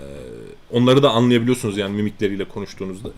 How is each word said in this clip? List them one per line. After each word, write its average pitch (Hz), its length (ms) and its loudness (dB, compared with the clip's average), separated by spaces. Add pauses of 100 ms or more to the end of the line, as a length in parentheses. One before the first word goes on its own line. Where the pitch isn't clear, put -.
(720)
onları 127 320 4
da 139 80 6
anlayabiliyorsunuz 120 680 2
yani 101 180 -4
mimikleriyle 98 480 -2
konuştuğunuzda, 95 720 -10